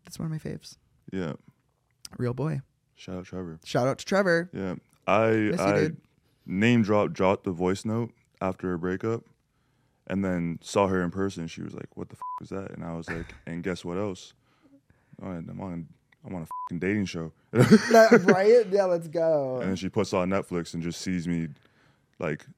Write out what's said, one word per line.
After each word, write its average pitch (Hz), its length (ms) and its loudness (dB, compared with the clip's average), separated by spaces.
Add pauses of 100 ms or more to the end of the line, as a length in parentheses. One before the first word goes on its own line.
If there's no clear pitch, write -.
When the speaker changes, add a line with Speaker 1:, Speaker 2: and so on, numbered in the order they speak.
Speaker 1:
that's - 140 -16
one 165 80 -6
of 160 60 -6
my 156 60 -6
faves. - 380 -12 (360)
Speaker 2:
Yeah. 90 220 -4 (840)
Speaker 1:
Real 120 180 -4
boy. 139 260 -4 (340)
Speaker 2:
Shout 92 240 -12
out 90 60 -8
Trevor. 90 400 -10
Speaker 1:
Shout 127 240 0
out 135 100 -2
to - 60 -14
Trevor. 180 480 2
Speaker 2:
Yeah. 95 240 -4 (300)
I, 110 240 4
Speaker 1:
Miss 107 300 2
you, 95 60 2
Speaker 2:
I 101 140 4
Speaker 1:
dude. 156 160 0 (500)
Speaker 2:
name 113 360 4
dropped, 98 300 4
dropped 95 320 2
the 98 60 0
voice 92 340 -2
note 113 280 -4 (280)
after 92 320 -4
a 87 60 -4
breakup, 95 460 -4 (840)
and 98 180 -2
then 85 380 -2
saw 101 240 2
her 92 160 0
in 87 80 -2
person. 92 380 -6
She 87 140 -14
was 82 120 -12
like, - 220 -16
"What - 140 -12
the - 40 -20
f-, - 60 -20 (200)
was - 100 -16
that?" 95 200 -10
And - 140 -12
I 85 100 -8
was 82 160 -10
like, 82 300 -10
Speaker 1:
<laughs> - 60 -20
Speaker 2:
"And 82 180 -8
guess 92 200 -4
what 87 140 -6
else? 98 340 -8 (880)
I'm 95 80 -12 (320)
on, 85 280 -10 (360)
I'm 98 100 -12
on 87 80 -8
a - 20 -10
f-, 87 340 -10
dating 95 280 0
show." 82 260 -8 (100)
<laughs> - 100 -18
Speaker 1:
That, 220 720 8
right? 214 440 6
Yeah, 196 140 4
let's 170 240 0
go. 151 520 0
Speaker 2:
And 95 100 -2
then 95 60 -2
she 92 120 -6
puts 98 240 0
on 92 180 2
Netflix 90 440 -2
and 82 100 -4
just 87 160 -6
sees 90 260 -2
me, 85 220 -2 (720)
like, 78 260 -4 (120)